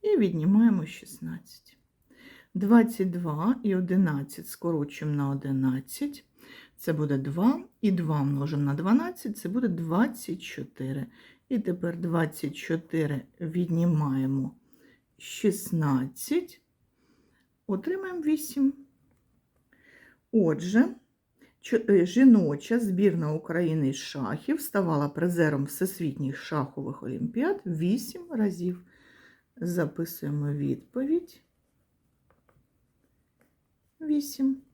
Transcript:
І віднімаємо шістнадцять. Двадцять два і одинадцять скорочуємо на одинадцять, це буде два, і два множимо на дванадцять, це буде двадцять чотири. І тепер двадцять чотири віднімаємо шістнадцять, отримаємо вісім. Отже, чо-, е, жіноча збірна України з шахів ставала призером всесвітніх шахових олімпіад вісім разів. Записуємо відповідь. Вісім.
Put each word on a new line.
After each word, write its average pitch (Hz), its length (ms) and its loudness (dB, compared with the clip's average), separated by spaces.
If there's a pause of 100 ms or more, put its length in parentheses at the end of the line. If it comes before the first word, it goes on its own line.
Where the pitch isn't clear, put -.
І 415 140 4
віднімаємо 190 680 4
шістнадцять. - 880 -14 (760)
Двадцять 202 560 6
два 170 520 0
і 196 140 2
одинадцять 180 720 0
скорочуємо 151 680 -4
на 139 140 0
одинадцять, 135 960 -2 (520)
це - 160 -4
буде 147 260 -2
два, 175 460 0 (160)
і 202 120 2
два 160 300 0
множимо 143 400 0
на 139 120 0
дванадцять, 247 640 0
це - 100 -8
буде 233 200 -2
двадцять 175 760 -2
чотири. 135 640 -8 (420)
І 254 100 -2
тепер 175 380 -4
двадцять 165 600 -2
чотири 160 680 -4 (180)
віднімаємо 156 1120 0 (640)
шістнадцять, 165 1400 -2 (1040)
отримаємо 359 540 -4
вісім. 294 520 0 (1600)
Отже, 185 640 2 (680)
чо-, 226 280 0
е, 185 180 6
жіноча 220 760 6
збірна 180 520 2
України 160 600 0
з 139 40 -6
шахів 143 640 -4
ставала 156 480 0
призером 160 560 2
всесвітніх 143 720 -4
шахових 139 680 -6
олімпіад 285 640 -4
вісім 180 640 -2
разів. 180 520 -2 (800)
Записуємо 156 880 -4
відповідь. 262 880 -4 (2500)
Вісім. 285 560 0 (180)